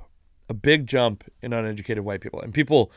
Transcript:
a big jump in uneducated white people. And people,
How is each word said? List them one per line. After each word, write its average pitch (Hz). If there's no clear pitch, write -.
a -
big 143
jump 120
in 120
uneducated 107
white 98
people. -
And 107
people, 143